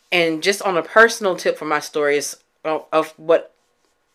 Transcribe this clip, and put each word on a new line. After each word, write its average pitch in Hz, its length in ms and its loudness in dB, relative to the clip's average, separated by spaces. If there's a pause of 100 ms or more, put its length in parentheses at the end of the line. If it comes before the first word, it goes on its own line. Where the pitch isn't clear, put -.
(120)
And 165 300 0
just 202 200 0
on 190 160 -2
a 160 60 0
personal 220 520 4
tip 175 220 -2
for 156 80 -10
my 151 140 -2
story 147 380 -2
is, - 200 -8 (260)
uh, 156 160 -4 (120)
of 156 260 -2
what, 160 360 0 (600)